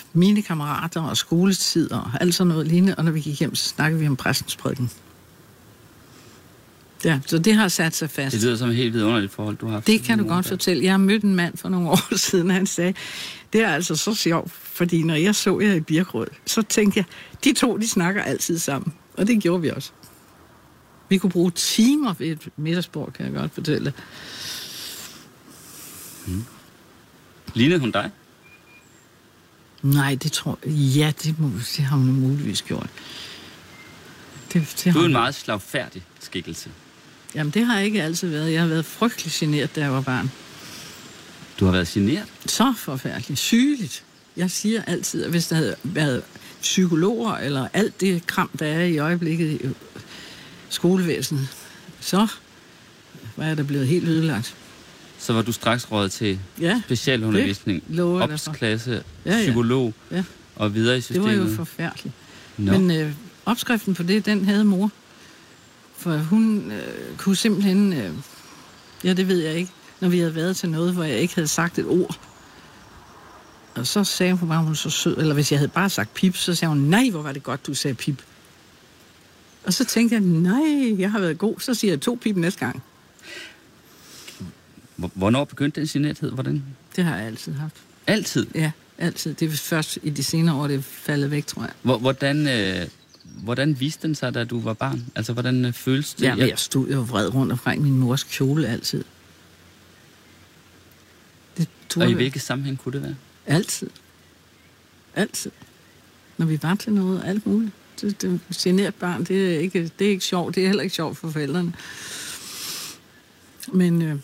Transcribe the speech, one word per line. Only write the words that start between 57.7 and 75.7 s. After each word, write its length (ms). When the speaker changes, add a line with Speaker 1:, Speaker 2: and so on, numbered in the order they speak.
Speaker 1:
det 80
lover 240
jeg 80
dig 120
for. 100
Speaker 2:
obs-klasse, 520
Speaker 1:
Ja, 100
ja. 60
Speaker 2:
psykolog 520
Speaker 1:
Ja. 140
Speaker 2:
og 180
videre 240
i 20
Speaker 1:
Det 220
var 80
jo 20
Speaker 2:
systemet? 240
Speaker 1:
forfærdeligt. 580
Speaker 2:
Nå. 160
Speaker 1:
Men, 180
øh, 220
opskriften 480
på 80
det, 240
den 180
havde 200
mor. 260
For 140
hun, 540
øh, 460
kunne 180
simpelthen, 560
øh, 180
ja, 80
det 160
ved 100
jeg 160
ikke, 160
når 80
vi 100
havde 160
været 220
til 120
noget, 260
hvor 100
jeg 140
ikke 160
havde 140
sagt 300
et 80
ord. 320
Og 120
så 180
sagde 300
hun 140
bare, 160
hun 120
så 140
sød, 280
eller 160
hvis 180
jeg 60
havde 100
bare 220